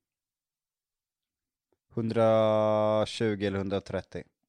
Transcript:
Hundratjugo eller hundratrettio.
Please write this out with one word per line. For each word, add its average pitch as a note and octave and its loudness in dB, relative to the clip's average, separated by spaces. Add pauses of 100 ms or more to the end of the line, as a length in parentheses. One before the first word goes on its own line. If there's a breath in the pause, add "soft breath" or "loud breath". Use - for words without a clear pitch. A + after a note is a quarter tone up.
(1900)
Hundratjugo G#2+ 0
eller G2 -2
hundratrettio. F#2+ -6 (260)